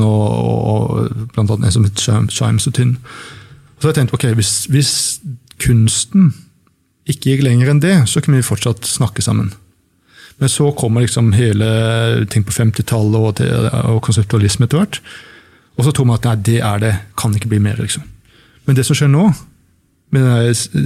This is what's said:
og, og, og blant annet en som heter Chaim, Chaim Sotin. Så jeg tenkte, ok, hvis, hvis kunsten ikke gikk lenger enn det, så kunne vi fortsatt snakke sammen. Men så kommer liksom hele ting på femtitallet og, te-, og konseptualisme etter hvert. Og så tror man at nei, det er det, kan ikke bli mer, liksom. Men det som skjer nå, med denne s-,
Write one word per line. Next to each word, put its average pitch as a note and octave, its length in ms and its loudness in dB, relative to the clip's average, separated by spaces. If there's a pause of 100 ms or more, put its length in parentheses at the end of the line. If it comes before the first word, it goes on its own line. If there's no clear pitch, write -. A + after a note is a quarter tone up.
og, G#2+ 220 2 (100)
og, A#2 240 0 (100)
og A2 640 -2
blant G#2+ 220 0
annet G#2 160 0
en - 60 0
som G#2+ 100 4
heter G2 160 -4
Chaim, G#2+ 260 0
Chaim A2 320 -2
Sotin. B2 360 0 (800)
Så D3+ 100 0
jeg D3 120 0
tenkte, A#2+ 180 0
ok, - 80 -2 (100)
hvis, G#2+ 140 0 (240)
hvis C#3 160 2 (720)
kunsten B2 720 2 (760)
ikke - 220 -2
gikk C3+ 160 2
lenger B2 260 2
enn D3 80 2
det, F3+ 140 2 (160)
så - 100 -2
kunne C3+ 220 2
vi - 80 -4
fortsatt - 400 -4
snakke - 340 -4
sammen. G2+ 300 -2 (880)
Men C3+ 100 0
så D3 240 0
kommer A#2 300 0
liksom A#2 320 2
hele A2+ 960 0
ting G#2+ 100 0
på - 140 -6
femtitallet A2 640 0
og, A2 160 0
te-, - 100 -2 (380)
og A2+ 180 0
konseptualisme G#2+ 640 0
etter D#3 160 0
hvert. - 180 -6 (800)
Og B2 80 2
så D3+ 80 0
tror B2 160 2
man A#2 100 2
at A#2 80 -2
nei, A2+ 80 0 (140)
det A#2 100 2
er G#2 240 -2
det, A2 100 0 (220)
kan A2+ 160 -2
ikke G#2 220 -2
bli G#2 100 2
mer, G2+ 160 -2
liksom. - 240 -6 (640)
Men C3+ 100 2
det C3 80 2
som D3 140 0
skjer C#3+ 160 4
nå, F#3+ 160 4 (840)
med C3 140 2
denne A#2+ 260 2
s-, - 160 -4 (180)